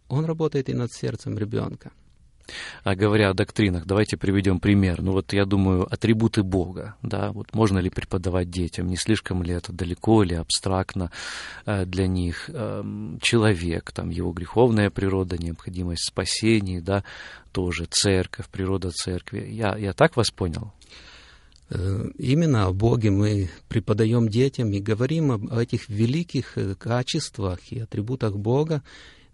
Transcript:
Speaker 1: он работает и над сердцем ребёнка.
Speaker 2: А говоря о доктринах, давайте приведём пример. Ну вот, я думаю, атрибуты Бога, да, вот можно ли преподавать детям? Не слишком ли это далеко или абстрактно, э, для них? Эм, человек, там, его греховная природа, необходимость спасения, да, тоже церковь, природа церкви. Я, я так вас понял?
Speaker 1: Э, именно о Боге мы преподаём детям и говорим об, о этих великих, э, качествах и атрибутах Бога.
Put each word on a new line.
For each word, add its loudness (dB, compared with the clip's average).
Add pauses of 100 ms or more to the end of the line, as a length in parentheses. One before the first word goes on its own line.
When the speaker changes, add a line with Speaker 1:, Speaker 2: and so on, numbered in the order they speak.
Speaker 1:
он 0
работает 0
и -2
над -2
сердцем -6
ребёнка. -6 (920)
Speaker 2:
А 0
говоря 4
о 2
доктринах, 0
давайте 2
приведём 2
пример. 4
Ну 0
вот, -2
я 2
думаю, 4
атрибуты 2
Бога, -2
да, -4
вот -12
можно 4
ли 0
преподавать -2
детям? -4
Не -2
слишком 0
ли -2
это -6
далеко 2
или 0
абстрактно, -2 (540)
э, 0
для 0
них? -2
Эм, -8
человек, 2
там, -6
его -4
греховная 4
природа, -2
необходимость -6
спасения, 0
да, 0 (500)
тоже -2
церковь, 0
природа -2
церкви. -6
Я, -2
я -2
так 4
вас 2
понял? -4 (960)
Speaker 1:
Э, -2
именно 2
о 2
Боге 4
мы 2 (200)
преподаём 2
детям 0
и 0
говорим 0
об, -2
о 0
этих -2
великих, -2
э, -2
качествах -4 (120)
и -6
атрибутах -4
Бога. 0 (520)